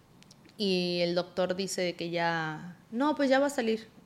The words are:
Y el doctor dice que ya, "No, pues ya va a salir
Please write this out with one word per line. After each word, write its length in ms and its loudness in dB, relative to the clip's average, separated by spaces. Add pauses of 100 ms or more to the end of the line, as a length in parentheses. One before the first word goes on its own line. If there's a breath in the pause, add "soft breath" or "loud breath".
(560)
Y 460 0
el 120 2
doctor 420 0
dice 380 -2
que 140 -6
ya, 720 -2 (120)
"No, 240 0
pues 140 0
ya 120 6
va 60 2
a 40 0
salir 380 -2 (180)